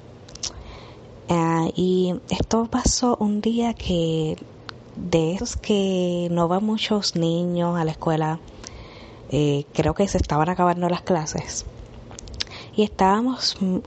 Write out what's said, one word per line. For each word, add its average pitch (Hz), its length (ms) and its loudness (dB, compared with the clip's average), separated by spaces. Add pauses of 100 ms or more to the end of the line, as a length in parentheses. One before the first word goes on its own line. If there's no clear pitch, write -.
(1300)
Ah, 165 480 4
y 185 380 2 (160)
esto 226 340 2
pasó 247 560 2
un 208 200 2
día 233 340 0
que 165 600 0 (600)
de 165 380 2
esos 233 220 -6
que 180 720 2
no 170 180 4
van 190 160 2
muchos 214 520 0
niños 175 600 2
a 165 60 2
la 160 80 0
escuela, 160 480 0 (880)
eh, 143 420 2
creo 156 220 2
que 202 140 2
se 185 100 0
estaban 156 300 2
acabando 175 400 2
las 175 140 -2
clases. - 640 -2 (1080)
Y 214 80 4
estábamos, 208 800 2
mm, 185 260 2